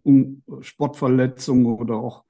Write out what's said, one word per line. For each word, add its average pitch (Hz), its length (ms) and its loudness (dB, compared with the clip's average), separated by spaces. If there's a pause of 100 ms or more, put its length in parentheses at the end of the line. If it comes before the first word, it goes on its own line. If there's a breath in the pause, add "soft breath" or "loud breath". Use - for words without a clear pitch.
um 135 400 2 (200)
Sportverletzungen 127 1040 -2
oder 113 300 -6
auch, - 320 -12